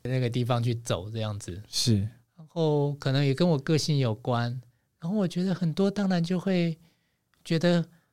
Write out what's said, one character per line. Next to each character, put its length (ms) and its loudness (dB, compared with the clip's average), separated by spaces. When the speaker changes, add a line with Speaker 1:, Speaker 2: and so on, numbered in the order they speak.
Speaker 1:
那 180 -2
个 100 0
地 140 0
方 180 0
去 140 0
走 340 -4
这 80 -8
样 200 -4
子。 300 -12
Speaker 2:
是。 280 2
Speaker 1:
然 120 -20
后 460 0
可 180 -4
能 120 2
也 100 2
跟 120 2
我 120 4
个 180 0
性 220 2
有 160 2
关， 440 -2
然 100 -6
后 80 -2
我 100 0
觉 140 -4
得 120 0
很 200 -2
多 160 2
当 180 -2
然 140 2
就 180 -2
会 380 0
觉 140 0
得 260 4